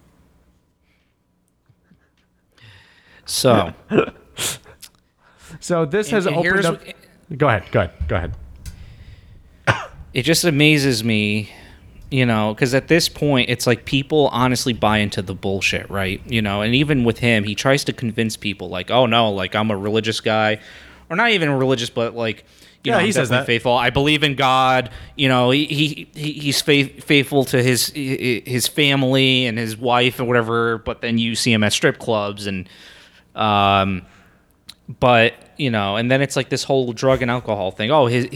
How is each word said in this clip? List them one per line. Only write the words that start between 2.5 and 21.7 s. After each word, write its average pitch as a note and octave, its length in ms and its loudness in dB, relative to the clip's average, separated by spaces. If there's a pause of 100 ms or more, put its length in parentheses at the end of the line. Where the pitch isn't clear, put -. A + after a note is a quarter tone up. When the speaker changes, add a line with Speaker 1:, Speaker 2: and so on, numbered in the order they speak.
Speaker 1:
So. G#2 480 0 (160)
Speaker 2:
<laughs> - 240 0 (1500)
So E3+ 220 -2
this G3 220 -2
Speaker 1:
And, A#3 80 -4
Speaker 2:
has F#3+ 120 0
Speaker 1:
and D3 100 0
Speaker 2:
opened E3+ 180 2
Speaker 1:
here's G3 100 0
Speaker 2:
up. E3 180 0
Speaker 1:
wh- - 540 -18
Speaker 2:
Go C#3+ 120 2
ahead. A2 220 2
Go A#2 100 0
ahead. F2 120 -2 (160)
Go G#2 80 -2
ahead. E2 180 -4 (1800)
Speaker 1:
It B2+ 80 -2
just D#3+ 220 2
amazes C#3+ 600 4
me, G#2 460 0 (600)
you C3 140 2
know, G#2+ 300 0
'cause B2 180 -2
at C3+ 160 0
this E3 200 2
point, C#3 420 0
it's - 160 -2
like A#2+ 180 0
people C#3 480 0
honestly B2+ 400 0
buy G#2+ 260 2
into G#2 240 -2
the F#2+ 120 -8
bullshit, F#2 560 -4
right? F#2+ 360 -4
You A#2 140 -2
know, G#2 220 -2
and A2+ 120 0
even C#3+ 300 2
with A#2 140 0
him, A#2 260 2
he G#2 100 -4
tries C#3 300 0
to - 80 -4
convince A2+ 440 -4
people, F#2+ 340 -8
like, F2+ 200 -8
"Oh, B2 160 4
no, A#2 260 2
like, F#2+ 220 -4
I'm G#2+ 160 0
a G#2 60 -2
religious G#2+ 440 -2
guy." A2 400 0 (500)
Or E3 60 -6
not A#3 160 2
even E3 180 0
religious, B2+ 400 0